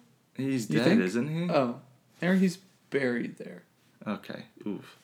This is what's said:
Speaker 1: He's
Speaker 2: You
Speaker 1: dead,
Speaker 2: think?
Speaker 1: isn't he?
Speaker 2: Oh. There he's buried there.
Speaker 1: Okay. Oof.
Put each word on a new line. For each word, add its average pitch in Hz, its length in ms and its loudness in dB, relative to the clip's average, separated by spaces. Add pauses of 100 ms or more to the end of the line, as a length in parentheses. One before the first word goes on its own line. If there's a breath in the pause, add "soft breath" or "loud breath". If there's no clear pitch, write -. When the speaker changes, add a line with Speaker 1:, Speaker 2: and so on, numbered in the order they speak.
(360)
Speaker 1:
He's 131 340 -4
Speaker 2:
You 151 100 2
Speaker 1:
dead, 120 60 2
Speaker 2:
think? 202 160 6
Speaker 1:
isn't 139 260 0
he? 170 240 -2
Speaker 2:
Oh. 127 280 2 (400)
There 180 160 2
he's 185 240 2 (320)
buried 123 460 -2
there. - 260 -14 (440)
Speaker 1:
Okay. - 360 -10 (240)
Oof. - 360 -10